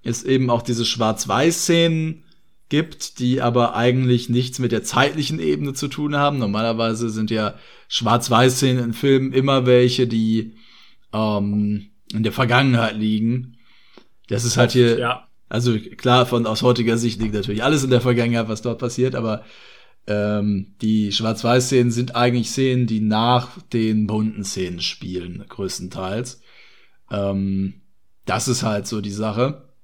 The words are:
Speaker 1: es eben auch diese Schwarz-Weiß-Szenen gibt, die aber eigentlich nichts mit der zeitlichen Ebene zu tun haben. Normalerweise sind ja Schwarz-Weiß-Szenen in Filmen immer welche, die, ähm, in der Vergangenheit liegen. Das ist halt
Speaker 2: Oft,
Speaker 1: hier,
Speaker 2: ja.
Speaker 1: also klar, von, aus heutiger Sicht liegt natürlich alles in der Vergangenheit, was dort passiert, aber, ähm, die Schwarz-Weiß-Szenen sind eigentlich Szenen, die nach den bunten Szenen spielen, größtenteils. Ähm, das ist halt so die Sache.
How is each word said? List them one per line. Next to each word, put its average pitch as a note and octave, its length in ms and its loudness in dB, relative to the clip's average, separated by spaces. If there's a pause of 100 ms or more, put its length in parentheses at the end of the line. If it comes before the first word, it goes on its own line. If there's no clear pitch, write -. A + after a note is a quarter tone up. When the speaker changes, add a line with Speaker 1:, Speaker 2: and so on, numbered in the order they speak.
Speaker 1:
es A#2 180 -6
eben C3 260 2
auch A#2 140 0
diese A#2 220 -2
Schwarz-Weiß-Szenen D#3 1400 0 (460)
gibt, - 500 -4
die B2+ 240 0
aber A#2+ 320 2
eigentlich B2 540 2
nichts B2 320 -2
mit B2 120 0
der A2 120 -2
zeitlichen D3+ 560 0
Ebene D3 320 -2
zu C#3 160 -6
tun D3 280 -4
haben. C#3+ 220 0
Normalerweise A2+ 720 -2
sind G#2+ 220 -4
ja G#2+ 220 -2 (340)
Schwarz-Weiß-Szenen B2 960 2
in A#2 100 -4
Filmen C3+ 400 2
immer C3 340 2
welche, B2 400 6
die, A2 480 0 (580)
ähm, G#2 800 -2 (220)
in G#2+ 100 -2
der G#2+ 100 0
Vergangenheit A#2+ 640 2
liegen. A2 600 -2 (720)
Das G#2 160 -2
ist A2+ 120 0
halt A#2 120 6
Speaker 2:
Oft, - 60 -2
Speaker 1:
hier, A#2+ 260 6
Speaker 2:
ja. A#2+ 260 -4 (220)
Speaker 1:
also A#2+ 280 0 (200)
klar, B2 300 4
von, A#2 200 0
aus A2 160 -2
heutiger A#2+ 340 4
Sicht A2+ 240 -2
liegt G#2+ 140 -2
natürlich G#2 300 -2
alles C#3+ 180 2
in C3 80 -2
der B2 100 6
Vergangenheit, A#2 480 0
was G#2+ 140 -6
dort A#2 160 -4
passiert, B2 380 -2
aber, A2 260 -4 (640)
ähm, G#2 760 -2
die G#2+ 280 2
Schwarz-Weiß-Szenen A#2+ 800 2
sind A#2+ 240 -4
eigentlich A#2+ 360 0
Szenen, B2+ 360 0
die A2 140 -2
nach A2+ 600 0 (120)
den A2 340 0
bunten G#2+ 380 -2
Szenen F2+ 360 -6
spielen, F2 680 -8
größtenteils. F#2+ 920 -8 (720)
Ähm, G2 720 -2 (420)
das A#2 240 -2
ist B2 140 -2
halt G#2 240 -2
so G#2+ 140 -6
die G2+ 100 -8
Sache. A2 540 -4 (180)